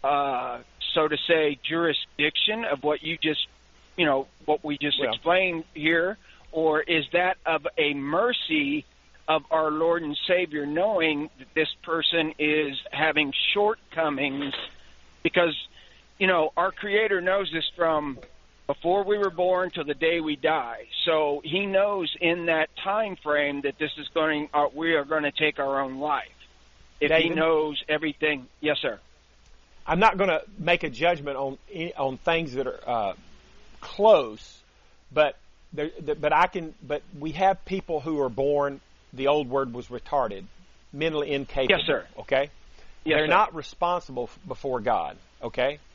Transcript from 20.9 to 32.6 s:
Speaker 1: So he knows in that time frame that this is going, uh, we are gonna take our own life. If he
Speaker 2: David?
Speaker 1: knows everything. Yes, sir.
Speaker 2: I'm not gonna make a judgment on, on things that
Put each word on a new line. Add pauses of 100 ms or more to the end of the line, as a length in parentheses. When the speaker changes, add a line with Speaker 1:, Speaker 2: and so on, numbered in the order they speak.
Speaker 1:
So
he
knows
in
that
time
frame
that
this
is
going,
uh,
we
are
gonna
take
our
own
life. (720)
If
he
Speaker 2:
David?
Speaker 1:
knows
everything. (140)
Yes,
sir. (840)
Speaker 2:
I'm
not
gonna (140)
make
a
judgment
on, (380)
on
things
that